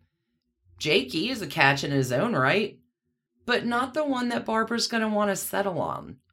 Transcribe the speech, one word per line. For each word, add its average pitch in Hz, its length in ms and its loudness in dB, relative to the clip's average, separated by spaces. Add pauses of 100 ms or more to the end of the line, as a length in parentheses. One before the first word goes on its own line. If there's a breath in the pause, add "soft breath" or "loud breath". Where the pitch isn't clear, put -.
(760)
Jakey 165 520 0
is 240 120 -4
a 165 60 -6
catch 139 360 4
in 143 80 -4
his 131 200 2
own 190 240 0
right, 151 440 2 (680)
but 233 200 0
not 240 280 -2
the 302 120 0
one 247 240 0
that 233 160 -4
Barbara's 226 420 -2
gonna 220 220 -2
wanna 208 260 0
settle 190 440 -2
on, - 380 -6 (160)